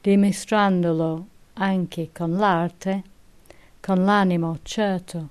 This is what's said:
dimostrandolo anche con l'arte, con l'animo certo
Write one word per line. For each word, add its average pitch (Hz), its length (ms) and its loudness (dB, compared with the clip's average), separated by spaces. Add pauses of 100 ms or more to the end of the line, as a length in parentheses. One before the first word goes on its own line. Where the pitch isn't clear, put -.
dimostrandolo 190 1200 2 (280)
anche 185 600 -4
con 170 220 -4
l'arte, 190 680 -2 (760)
con 185 240 0
l'animo 175 580 2
certo 180 680 -6